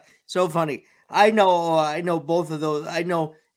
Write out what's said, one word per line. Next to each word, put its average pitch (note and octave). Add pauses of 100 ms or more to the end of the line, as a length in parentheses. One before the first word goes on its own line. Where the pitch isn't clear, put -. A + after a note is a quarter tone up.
(240)
so F#3
funny. D#3 (260)
I G#3
know, F3+
uh, D#3+
I D3+
know E3+
both D#3+
of D3+
those. D3+
I E3+
know E3+ (220)